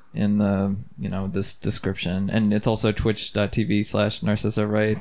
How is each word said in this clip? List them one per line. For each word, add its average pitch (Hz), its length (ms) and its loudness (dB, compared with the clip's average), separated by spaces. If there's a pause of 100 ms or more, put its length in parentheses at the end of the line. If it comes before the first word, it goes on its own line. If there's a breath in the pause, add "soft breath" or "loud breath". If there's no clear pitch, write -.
(140)
in 104 240 2
the, 98 380 2 (240)
you - 100 -4
know, 95 180 -4
this 98 260 -2
description. 98 760 -2
And 107 240 2
it's 107 140 2
also 110 240 2
twitch - 400 -2
dot 104 220 0
T 113 100 2
V 104 200 2
slash 107 380 0
Narcissa 107 460 0
Wright, 107 340 2